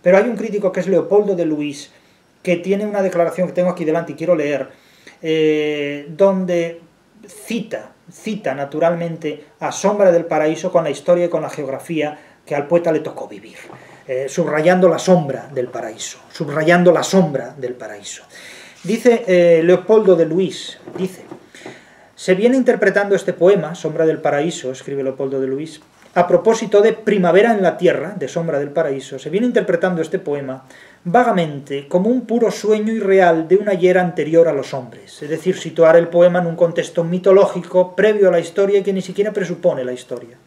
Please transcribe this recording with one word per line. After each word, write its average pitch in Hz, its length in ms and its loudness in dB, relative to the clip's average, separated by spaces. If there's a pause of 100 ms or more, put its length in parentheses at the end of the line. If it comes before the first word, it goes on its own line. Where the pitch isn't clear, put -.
Pero 180 160 4
hay 233 140 2
un 214 60 -6
crítico 202 360 -4
que 190 80 -4
es 175 60 -4
Leopoldo 190 500 0
de 170 80 -2
Luis, 147 460 -6 (520)
que 175 140 0
tiene 196 300 -2
una 202 160 -2
declaración 170 460 0
que - 40 -10
tengo 180 160 0
aquí 175 160 -6
delante 160 280 -2
y - 20 -10
quiero 165 200 0
leer, 143 340 -4 (520)
eh, 151 840 -2 (100)
donde 180 640 0 (460)
cita, - 680 -10 (180)
cita 185 440 -8
naturalmente 156 920 -4 (160)
a 143 120 -6
Sombra 202 380 2
del 165 140 2
Paraíso 160 480 -2
con 165 120 2
la 147 60 -4
historia 175 360 0
y - 20 -2
con 160 140 -4
la 139 80 -8
geografía 147 680 -6 (280)
que 151 80 -6
al 143 120 -4
poeta 170 240 2
le 156 100 0
tocó - 280 -12
vivir, - 300 -20 (500)
eh, 135 200 -6
subrayando 170 600 2
la 160 100 2
sombra 147 560 0
del 127 140 -4
paraíso, 113 500 -12 (140)
subrayando 165 580 2
la 156 120 4
sombra - 540 0
del 123 180 -8
paraíso. 104 500 -18 (580)
Dice, 226 440 2
eh, 175 360 6
Leopoldo 185 540 4
de 165 80 2
Luis, 160 540 -4 (180)
dice, 185 260 -8 (960)
"Se - 180 0
viene 233 220 2
interpretando 202 580 2
este - 200 -2
poema, 175 420 2
Sombra 156 300 -2
del 156 120 0
Paraíso", 147 540 -4
escribe 139 320 -8
Leopoldo 135 360 -4
de 135 60 -4
Luis, 143 340 -8 (340)
"a 175 120 2
propósito 202 540 2
de 220 140 4
Primavera 202 580 2
en 202 100 0
la 170 140 2
Tierra, 165 420 0
de 143 80 -8
Sombra 165 320 -4
del 143 120 -6
Paraíso, 139 500 -4
se 151 100 -12
viene 208 160 0
interpretando 180 560 0
este 175 160 -6
poema 135 460 -8 (400)
vagamente 156 840 -2
como 190 240 0
un 254 120 0
puro 226 280 0
sueño 214 420 -2
irreal 190 540 2
de 185 100 4
un 208 120 0
ayer 180 280 2
anterior 165 520 2
a 151 40 0
los 135 220 -6
hombres", 117 480 -14
es 147 60 -12
decir, 160 280 -4
situar 160 380 4
el 170 140 6
poema 175 320 4
en 175 80 -2
un 165 80 -6
contexto 165 480 -2
mitológico 180 880 2
previo 208 340 2
a 175 40 4
la 170 80 2
historia 196 400 0
y - 20 -10
que 196 120 -4
ni 190 80 -4
siquiera 202 300 -4
presupone 170 520 -2
la 127 80 -6
historia. 120 440 -14 (100)